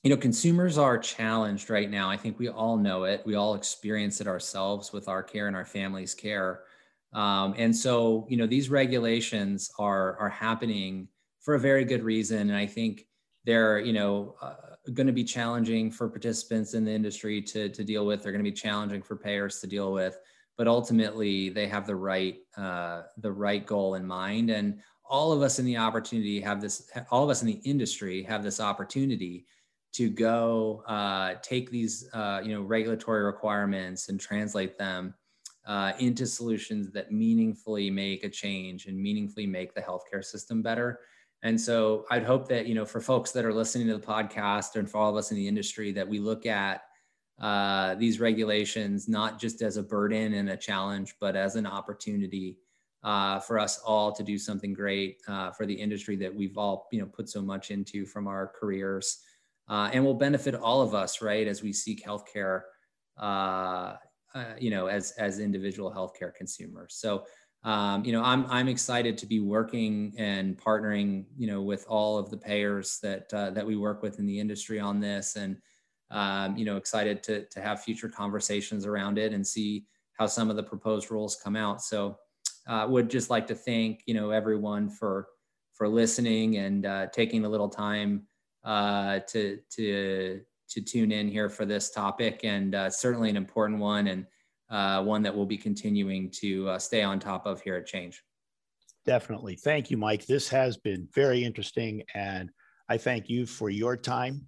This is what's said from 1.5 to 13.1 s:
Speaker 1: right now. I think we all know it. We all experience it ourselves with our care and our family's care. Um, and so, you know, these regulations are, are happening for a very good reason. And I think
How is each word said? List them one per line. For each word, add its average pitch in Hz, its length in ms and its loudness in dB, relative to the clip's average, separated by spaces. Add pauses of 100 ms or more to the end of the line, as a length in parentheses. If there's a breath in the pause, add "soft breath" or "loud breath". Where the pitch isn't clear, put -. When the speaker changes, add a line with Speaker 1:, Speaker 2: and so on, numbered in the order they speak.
Speaker 1:
right 104 220 2
now. 98 180 0
I 98 80 0
think 107 220 -6
we 120 100 -2
all 113 300 0
know 95 260 2
it. 101 220 0
We 107 80 0
all 104 220 2
experience 104 640 -2
it 101 40 -4
ourselves 98 640 -2
with 101 160 -8
our 95 160 -2
care 104 260 -4
and 98 60 -2
our 92 120 -4
family's 98 480 -6
care. 95 480 -4 (500 loud breath)
Um, 101 460 2
and 117 180 6
so, 117 540 4
you 123 80 2
know, 113 80 4
these 131 240 2
regulations 117 1080 2
are, 98 380 2
are 104 140 0
happening 104 760 -2 (320)
for 147 160 4
a 135 40 4
very 135 240 6
good 120 180 0
reason. 110 460 2
And 104 80 2
I 101 80 2
think 110 420 -4 (380)